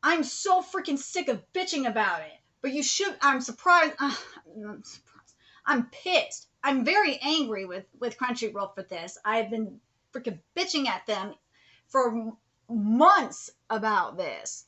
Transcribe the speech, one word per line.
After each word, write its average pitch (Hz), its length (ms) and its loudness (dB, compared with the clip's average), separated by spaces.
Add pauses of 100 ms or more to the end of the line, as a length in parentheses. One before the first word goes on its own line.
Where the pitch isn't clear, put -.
I'm 320 200 4
so 370 380 2
freaking 349 360 -4
sick - 300 -4
of 226 140 0 (120)
bitching 349 340 -2
about 202 340 0
it, 156 120 -14 (280)
but 269 120 -4
you 285 80 -2
should, 349 400 0
I'm 269 200 4
surprised, 311 580 4
uh, 277 160 -2 (400)
I'm 208 280 -14
surprised. - 500 -20 (320)
I'm 247 200 2
pissed. - 640 -2 (160)
I'm 269 200 2
very 330 380 2
angry 247 440 0
with, 185 200 -10 (140)
with 240 180 -6
Crunchyroll 220 560 -4
for 190 100 -12
this. 180 400 -12
I've 220 260 0
been 214 300 -6 (340)
freaking 240 260 -8 (160)
bitching 320 320 -2
at 190 180 -4
them 208 300 -4 (520)
for 254 240 2
m-, 226 260 -6 (320)
months 240 840 4 (180)
about 208 480 0
this. 156 500 -8